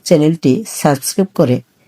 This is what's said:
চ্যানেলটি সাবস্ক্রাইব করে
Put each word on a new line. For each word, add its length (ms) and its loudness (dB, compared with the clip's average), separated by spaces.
চ্যানেলটি 460 2
সাবস্ক্রাইব 480 -2
করে 180 2